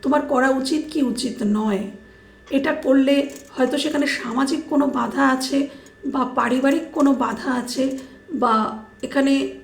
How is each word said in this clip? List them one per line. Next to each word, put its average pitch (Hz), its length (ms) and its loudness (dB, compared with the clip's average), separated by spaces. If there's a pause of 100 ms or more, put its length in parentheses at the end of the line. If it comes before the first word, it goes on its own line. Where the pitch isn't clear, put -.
তোমার 285 200 2 (100)
করা 262 160 4 (120)
উচিত 302 220 0 (100)
কি 311 80 0 (120)
উচিত 220 240 -4 (220)
নয়। 208 240 0 (680)
এটা 269 220 0 (120)
করলে 269 300 4 (400)
হয়তো 262 240 0
সেখানে 294 280 0
সামাজিক 269 540 -2 (120)
কোনো 285 140 4 (120)
বাধা 240 260 0 (100)
আছে 277 340 -2 (460)
বা 269 80 0 (160)
পারিবারিক 262 460 2 (120)
কোনো 277 140 4 (140)
বাধা - 260 -4 (120)
আছে 262 220 -2 (580)
বা 233 120 4 (520)
এখানে 277 260 2 (320)